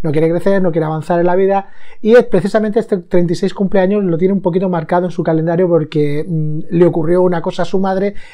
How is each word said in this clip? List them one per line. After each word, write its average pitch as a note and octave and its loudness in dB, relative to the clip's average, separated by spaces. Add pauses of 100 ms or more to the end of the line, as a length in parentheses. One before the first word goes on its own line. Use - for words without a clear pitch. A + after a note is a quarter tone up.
no D#3+ 0
quiere D#3 2
crecer, F#3 2
no F3+ 2
quiere D#3 -2
avanzar D#3+ -2
en E3+ 2
la F3+ 2
vida, G3 0 (340)
y A3 4
es A#3+ 6
precisamente G#3 0
este G#3 -2
treinta F3 0
y E3 0
seis F#3 -2
cumpleaños G3 0
lo E3+ 0
tiene F#3+ 2
un F#3+ -2
poquito F#3 0
marcado F3+ -2
en F3 -6
su E3+ -4
calendario E3 0
porque, D3+ 0
mm, D#3 -2 (120)
le F3 4
ocurrió E3+ 2
una F3+ 0
cosa F#3 -4
a E3+ 0
su F#3+ 0
madre F#3+ -2 (180)